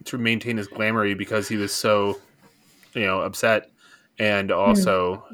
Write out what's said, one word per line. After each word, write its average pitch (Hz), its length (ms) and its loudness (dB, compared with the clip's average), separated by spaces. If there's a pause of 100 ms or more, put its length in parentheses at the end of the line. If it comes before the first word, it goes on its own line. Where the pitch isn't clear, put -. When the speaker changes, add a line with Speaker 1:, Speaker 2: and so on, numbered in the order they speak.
Speaker 1:
to - 140 -8
maintain 113 400 0
his 101 100 -6
glamour 107 460 0
because 101 340 -2
he 110 80 -4
was 101 160 -2
so, 101 460 0 (760)
you 117 100 -2
know, 95 180 0
upset, 104 500 0 (480)
and 101 320 2
Speaker 2:
Hmm. 90 60 2
Speaker 1:
also 95 760 2